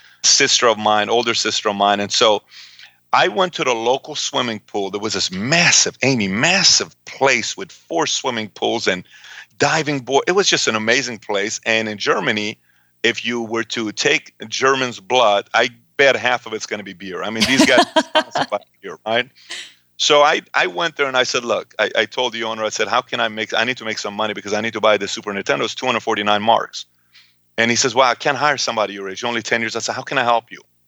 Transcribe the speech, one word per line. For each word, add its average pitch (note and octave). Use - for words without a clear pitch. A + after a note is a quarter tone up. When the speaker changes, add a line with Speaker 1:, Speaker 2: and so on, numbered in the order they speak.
Speaker 1:
sister -
of G#2+
mine, G#2+
older A#2
sister A2
of G2+
mine. G2+
And G2+
so G#2+
I D3
went F#3+
to E3
the B2+
local B2+
swimming A#2+
pool. G2
There G2+
was G#2+
this F#2
massive, B2
Amy, B2
massive C3+
place C3
with G2
four E3
swimming A2+
pools A2+
and F#2
diving C#3+
board. C3
It F3
was F#3+
just -
an A2+
amazing A2+
place. G#2
And A2
in G#2+
Germany, A2+
if A2+
you A#2+
were A2+
to A2
take D3
German's C3
blood, G#2
I A#2+
bet C#3
half A#2+
of A2
it's G#2+
gonna G#2
be F#2+
beer. F2+
I G2
mean, A2+
these C3
guys -
Speaker 2:
<laughs> -
Speaker 1:
sponsored -
by G#2
beer, F2+
right? A#2+
So D3
I, D3+
I D#3+
went F3
there C#3+
and C3
I B2+
said, A#2+
"Look," G#2
I, G#2
I A2
told B2
the A2+
owner, A2
I G#2+
said, G#2
"How A#2+
can B2
I A2+
make, G#2+
I A2
need B2
to A2+
make A2
some G#2
money G#2+
because G2+
I G#2
need G#2+
to G#2+
buy G#2+
the G2
Super G2+
Nintendo. B2+
It's A2
two -
hundred A#2+
forty-nine G#2
marks." A2
And A2+
he A2+
says, A#2
"Well, B2+
I A#2
can't C#3+
hire C#3
somebody A2
your G2
age. F#2+
You're A#2+
only A#2
ten A#2
years." A2+
I -
said, A2
"How B2+
can C#3+
I B2+
help A#2
you?" -